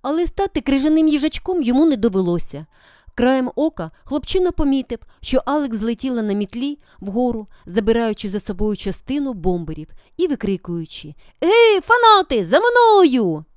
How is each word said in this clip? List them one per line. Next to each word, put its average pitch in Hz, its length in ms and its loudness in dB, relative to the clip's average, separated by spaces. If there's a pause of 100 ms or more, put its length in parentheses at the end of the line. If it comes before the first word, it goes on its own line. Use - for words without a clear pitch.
Але 320 260 -2
стати 381 340 -4
крижаним 311 460 2
їжачком 311 540 -2
йому 254 240 2
не 294 100 2
довелося. 185 680 -2 (540)
Краєм 254 360 2
ока 269 360 -4 (120)
хлопчина 349 480 -2
помітив, 269 480 -2 (220)
що 254 240 0
Алекс 277 320 -2
злетіла 233 440 -4
на 208 120 -2
мітлі 240 460 -6 (200)
вгору, 220 480 -4 (180)
забираючи 214 640 -2
за 196 100 -6
собою 202 380 -4
частину 269 560 -6
бомберів, 160 540 -4 (300)
і 349 100 0
викрикуючи: 175 880 -6 (260)
"Гей, 440 400 4
фанати, 427 640 4
за 226 140 2
мною!" 381 880 4 (120)